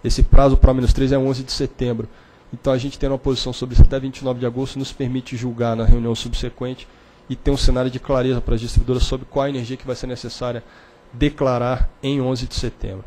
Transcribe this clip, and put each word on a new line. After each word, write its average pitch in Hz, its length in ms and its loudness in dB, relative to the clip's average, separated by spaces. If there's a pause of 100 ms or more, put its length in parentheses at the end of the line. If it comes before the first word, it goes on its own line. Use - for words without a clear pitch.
Esse 123 200 2
prazo 139 340 8
para 131 160 8
A - 20 2
menos 131 180 2
três 135 200 2
é 143 60 2
onze 131 260 -2
de - 80 -10
setembro. 123 560 -6 (440)
Então, 131 200 -4
a 127 60 0
gente 131 200 -8
tendo 139 140 -2
uma 135 60 -4
posição 127 340 -4
sobre 123 220 -8
isso - 80 10
até 135 160 8
vinte 131 200 -8
e 135 60 -14
nove 123 160 -4
de 127 60 -4
agosto 127 320 -6
nos 135 140 -8
permite 127 440 -6
julgar 117 400 -4
na 113 80 -4
reunião 117 320 4
subsequente 123 720 -8 (420)
e 127 80 -8
ter - 160 -2
um 139 40 0
cenário 127 340 2
de 127 100 -8
clareza 127 400 0
para 120 160 0
as 107 40 -2
distribuidoras 120 440 0
sobre 131 200 -4
qual 139 220 -4
a - 20 -4
energia 131 280 -8
que - 100 -18
vai 127 80 -6
ser 131 140 -10
necessária 120 560 -10 (480)
declarar 127 760 -2 (140)
em 139 180 -2
onze 127 280 -4
de - 80 -12
setembro. - 500 -8